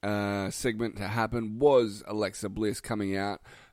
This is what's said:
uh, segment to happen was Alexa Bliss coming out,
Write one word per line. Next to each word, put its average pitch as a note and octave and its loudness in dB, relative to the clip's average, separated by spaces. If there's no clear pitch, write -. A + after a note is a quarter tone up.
uh, G2+ -2
segment A2+ -2
to G2 -6
happen A2 -2
was B2 6
Alexa G#2 -4
Bliss G#2 -2
coming G2+ -2
out, G2 -4